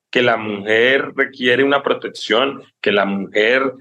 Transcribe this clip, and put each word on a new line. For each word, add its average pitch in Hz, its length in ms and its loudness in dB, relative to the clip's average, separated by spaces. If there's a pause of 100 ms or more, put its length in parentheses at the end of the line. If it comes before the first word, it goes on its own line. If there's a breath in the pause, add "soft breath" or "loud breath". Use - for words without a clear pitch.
(120)
que 127 120 2
la 117 140 2
mujer 113 800 0
requiere 127 480 0
una 139 200 2
protección, - 800 -2 (180)
que 107 100 0
la 101 140 2
mujer 104 560 0 (200)